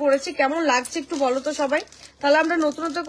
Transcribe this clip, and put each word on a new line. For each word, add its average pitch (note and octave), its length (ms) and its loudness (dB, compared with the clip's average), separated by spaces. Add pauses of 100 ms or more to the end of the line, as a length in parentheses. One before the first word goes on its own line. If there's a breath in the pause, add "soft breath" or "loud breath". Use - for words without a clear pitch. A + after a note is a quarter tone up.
করেছি, C#4 260 2 (120)
কেমন C#4+ 200 2 (120)
লাগছে B3 300 -2
একটু E4+ 120 -8 (100)
বলো B3+ 220 0
তো D4+ 40 -2 (100)
সবাই, C#4+ 220 0 (380 loud breath)
তাহলে C#4+ 220 4
আমরা E4 140 0 (100)
নতুনত্ব D#4 320 -4 (100)